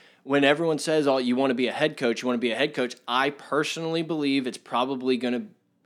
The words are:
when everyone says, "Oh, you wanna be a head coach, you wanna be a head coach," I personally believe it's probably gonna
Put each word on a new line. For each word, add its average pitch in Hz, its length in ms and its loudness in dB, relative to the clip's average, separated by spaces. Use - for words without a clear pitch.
when 139 200 2
everyone 151 340 4
says, 156 280 0
"Oh, 135 120 4
you 123 180 2
wanna 135 180 2
be 123 140 0
a 104 40 -4
head 151 240 -2
coach, 117 240 -2
you 127 60 -4
wanna 123 120 0
be 120 120 0
a 110 60 -4
head 139 180 0
coach," 123 220 -4
I 131 240 0
personally 165 720 -2
believe 143 440 0
it's 113 120 -6
probably 127 580 -2
gonna 120 280 -2